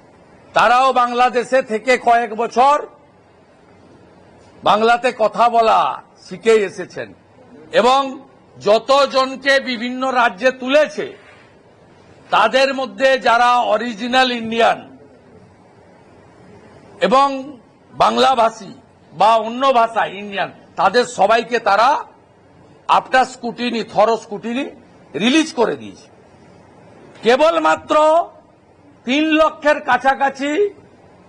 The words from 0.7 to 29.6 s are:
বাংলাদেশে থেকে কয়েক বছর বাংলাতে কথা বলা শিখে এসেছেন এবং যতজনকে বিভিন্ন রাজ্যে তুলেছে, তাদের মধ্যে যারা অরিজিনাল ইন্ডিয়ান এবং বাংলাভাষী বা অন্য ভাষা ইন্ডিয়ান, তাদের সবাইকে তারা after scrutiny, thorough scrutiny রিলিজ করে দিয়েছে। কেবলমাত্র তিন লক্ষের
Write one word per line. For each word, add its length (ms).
বাংলাদেশে 680
থেকে 360
কয়েক 380
বছর 420
বাংলাতে 540
কথা 320
বলা 300
শিখে 280
এসেছেন 440
এবং 300
যতজনকে 1000
বিভিন্ন 420
রাজ্যে 400
তুলেছে, 540
তাদের 440
মধ্যে 360
যারা 220
অরিজিনাল 580
ইন্ডিয়ান 480
এবং 260
বাংলাভাষী 800
বা 220
অন্য 280
ভাষা 260
ইন্ডিয়ান, 440
তাদের 300
সবাইকে 540
তারা 300
after 360
scrutiny, 560
thorough 300
scrutiny 420
রিলিজ 360
করে 160
দিয়েছে। 320
কেবলমাত্র 720
তিন 180
লক্ষের 400